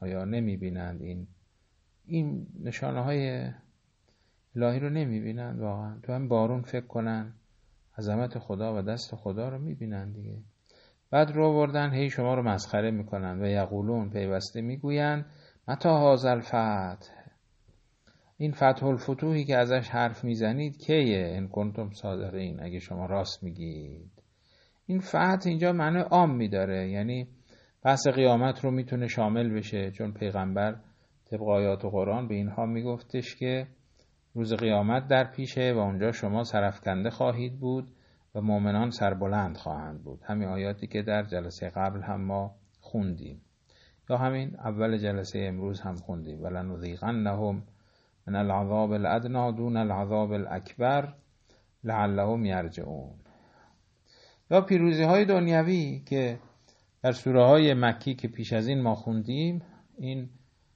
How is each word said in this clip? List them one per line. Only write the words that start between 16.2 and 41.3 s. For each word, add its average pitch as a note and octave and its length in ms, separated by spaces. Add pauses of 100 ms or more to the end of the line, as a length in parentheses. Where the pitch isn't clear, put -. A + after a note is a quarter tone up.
الفتح، G#2+ 800 (1300)
این D3+ 140
فتح C3+ 340
الفتوحی C3+ 600
که C3+ 120
ازش B2 320
حرف A#2+ 340
می‌زنید A#2+ 540
کیه؟ G#2+ 600
ان F#2+ 100
کنتم G#2 440
صادقین، F#2+ 720
اگه F2 160
شما F2+ 260
راست F#2+ 380
میگید. E2 680 (720)
این F#3 140
فتح F#3 460
اینجا E3+ 280
معنی E3 260
عام E3+ 360
می‌داره، F#2+ 540
یعنی A#2+ 380 (560)
بحث C3+ 240
قیامت B2+ 560
رو C3 80
می‌تونه B2+ 360
شامل A2+ 420
بشه، G2+ 420
چون G#2+ 220
پیغمبر G2+ 600 (500)
طبق A2 160
آیات G2+ 440
قرآن G2+ 420
به A2 80
اینها G#2 300
میگفتش A#2+ 720
که C3 320 (640)
روز A2+ 200
قیامت A2 540
در C3 240
پیشه B2+ 440
و - 20
اونجا G2+ 340
شما A2 320
سرفکنده G2+ 640
خواهید B2 500
بود C3 320 (440)
و G#2+ 60
مؤمنان G#2 480
سربلند G2 680
خواهند D#2 460
بود. - 200
همین G#2 240
آیاتی G2 400
که G#2 140
در G#2 220
جلسهٔ F2+ 460